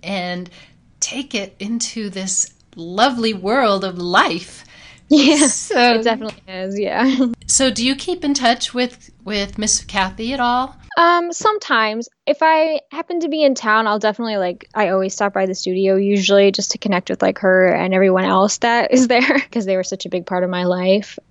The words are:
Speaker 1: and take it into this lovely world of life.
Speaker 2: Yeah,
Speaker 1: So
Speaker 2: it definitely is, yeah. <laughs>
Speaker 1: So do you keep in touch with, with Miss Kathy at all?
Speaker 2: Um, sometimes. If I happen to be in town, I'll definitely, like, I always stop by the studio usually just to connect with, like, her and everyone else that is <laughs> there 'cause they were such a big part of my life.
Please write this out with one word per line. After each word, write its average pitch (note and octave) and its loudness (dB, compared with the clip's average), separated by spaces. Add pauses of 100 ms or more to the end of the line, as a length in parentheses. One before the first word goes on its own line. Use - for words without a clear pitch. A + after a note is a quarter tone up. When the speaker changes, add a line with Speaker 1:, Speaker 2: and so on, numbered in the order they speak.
Speaker 1:
and F3+ -8 (500)
take C4 -8
it G3+ -8
into A3 -6
this F#3+ -6 (220)
lovely A3 0
world G3+ 0
of F#3 -6
life. F3+ -2 (440)
Speaker 2:
Yeah, D4 6
Speaker 1:
So B3 2
Speaker 2:
it A3+ 0
definitely A3 -4 (100)
is, F#3+ -8
yeah. B3 0 (140)
<laughs> - -12
Speaker 1:
So C4 2
do A3+ -2
you C4+ 2
keep F4+ -8
in C#4+ 0
touch A#3+ 0
with, B3 -6 (160)
with G3+ -6
Miss - -2
Kathy G3+ -4
at C4+ -4
all? B3 -2 (220)
Speaker 2:
Um, E4+ 2
sometimes. A#3+ -2 (180)
If C#4+ 0
I D#4+ 2 (100)
happen E4+ -6
to E4 -4
be D4+ 0
in C4+ 4
town, A3 2
I'll G#3 0
definitely, G#3+ -2
like, F3+ -4
I G#3 0
always F#3+ 0
stop G3+ -2
by F#3+ 0
the F#3 -2
studio F#3+ 0
usually G3+ 4
just G3 -2
to - -6
connect F#3 -2
with, - -4
like, F#3+ 0
her F#3 4
and F#3 0
everyone F#3 4
else F#3+ 2
that A#3 0
is B3+ 4
<laughs> B3 2
there C4+ 2 (140)
'cause A3+ -4
they F#3+ -2
were F#3 -2
such F#3+ -10
a - -12
big F3 -6
part F3+ -4
of F3+ -2
my F3+ -4
life. F#3 0 (100)